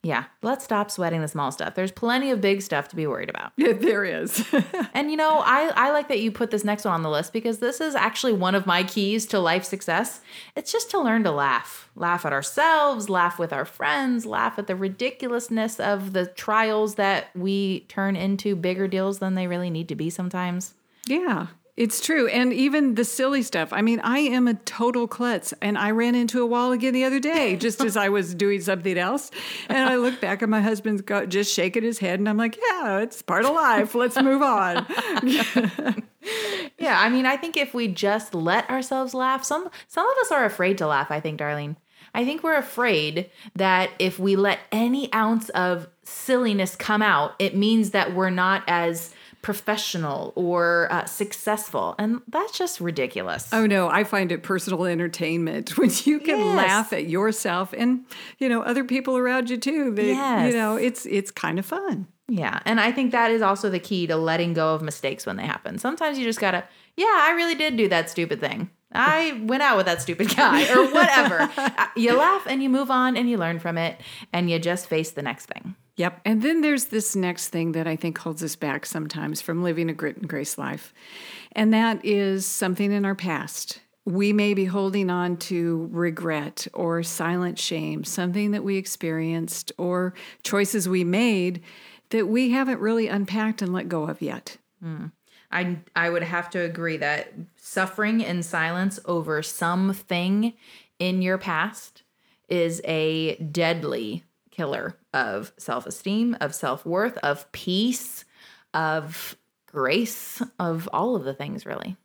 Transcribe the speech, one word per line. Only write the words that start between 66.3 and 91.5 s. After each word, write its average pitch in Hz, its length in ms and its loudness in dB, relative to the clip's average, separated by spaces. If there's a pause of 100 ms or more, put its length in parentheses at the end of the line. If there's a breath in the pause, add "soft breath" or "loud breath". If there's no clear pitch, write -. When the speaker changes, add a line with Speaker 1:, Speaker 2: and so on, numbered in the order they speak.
Speaker 1:
gotta, 185 240 0 (320 soft breath)
"Yeah, 359 100 0
I 339 300 6
really 339 180 0
did 302 220 0
do 214 140 4
that 165 200 2
stupid 160 300 -2
thing. - 300 -4 (240)
I 302 480 2
Speaker 2:
<laughs> - 20 -6
Speaker 1:
went 247 180 0
out 269 140 4
with 185 120 4
that 170 140 0
stupid 185 320 -2
guy," - 300 6 (100)
or 269 160 10
whatever. 269 640 6
Speaker 2:
<laughs> - 40 -4
Speaker 1:
Uh, 269 300 0 (100)
you 233 200 4
laugh 370 300 4
and 269 160 0
you 269 60 2
move 254 200 2
on 254 280 2
and 240 120 2
you 233 80 2
learn 170 220 0
from 170 180 -2
it 165 220 -2 (320 loud breath)
and 175 180 2
you 165 80 2
just 175 300 -2
face 160 240 0
the 143 100 -8
next 127 260 -6
thing. - 280 -12 (220)
Speaker 2:
Yep. 175 260 -2
And 214 180 2
then 320 200 2
there's 294 240 2
this 214 280 -2
next 180 360 -2
thing 165 240 -2
that 160 140 -2
I 160 100 -2
think 165 200 -4
holds 160 240 -8
us 156 140 -6
back 139 300 -4
sometimes 156 560 -6
from 170 200 -2
living 165 280 0
a 160 40 -4
grit 156 240 -4
and 185 100 -8
grace 143 300 -6
life. 143 360 -8 (580 loud breath)
And 214 220 4
that 220 320 2
is 196 420 2
something 202 440 0
in 202 140 2
our 196 100 0
past. - 640 -6 (240)
We 202 260 2
may 208 220 4
be 190 120 2
holding 196 440 0
on 180 280 0
to 170 540 -2
regret 165 800 -4
or 170 300 -2
silent 175 560 -2
shame, 156 460 -4
something 185 460 -2
that 208 120 -2
we 196 140 -2
experienced 165 1000 -4
or 180 360 -2 (280 loud breath)
choices 202 460 0
we 185 160 2
made 180 580 2 (480 loud breath)